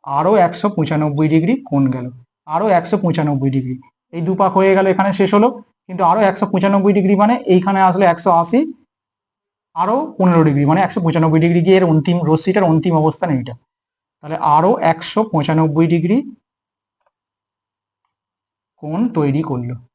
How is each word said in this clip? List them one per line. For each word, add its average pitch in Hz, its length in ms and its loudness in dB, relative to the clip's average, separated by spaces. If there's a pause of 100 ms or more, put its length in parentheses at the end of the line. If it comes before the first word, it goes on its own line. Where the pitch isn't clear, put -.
আরো 147 280 -2 (140)
একশো - 300 -4
পঁচানব্বই 151 580 -2
ডিগ্রি 165 200 2 (160)
কোণ 139 140 0 (120)
গেল, 123 100 -10 (420)
আরো 165 180 -4 (120)
একশো 208 260 -2
পঁচানব্বই 147 520 -2
ডিগ্রি। 127 200 -4 (380)
এই 170 140 -8
দুপাক 190 320 0
হয়ে 190 180 4
গেল, 190 160 2
এখানে 196 160 0 (100)
শেষ 190 140 2
হলো, 214 160 4 (380)
কিন্তু 185 140 -8 (100)
আরো 196 80 0 (100)
একশো 196 240 -4
পঁচানব্বই 196 440 0
ডিগ্রি 196 160 2 (100)
মানে 226 120 2 (180)
এইখানে 190 260 2 (100)
আসলে 185 180 2
একশো 170 220 0 (120)
আশি, 170 180 0 (1160)
আরো 185 200 -2 (220)
পনেরো 175 300 4
ডিগ্রি, 143 240 0
মানে 170 100 2
একশো 185 240 -2
পঁচানব্বই 160 380 0
ডিগ্রি 170 220 2
গিয়ে 185 140 4
এর 185 120 2
অন্তিম, 156 260 2 (120)
রশ্মিটার 180 420 0
অন্তিম 160 300 0
অবস্থান 156 360 -2
এইটা। 120 160 -8 (680)
তাহলে 151 180 -10 (180)
আরো 170 160 2 (200)
একশো - 280 -4 (140)
পঁচানব্বই 160 600 0
ডিগ্রি 175 240 0 (2750)
কোণ 156 160 -6 (180)
তৈরি 147 320 0
করলো। 123 260 -8 (200)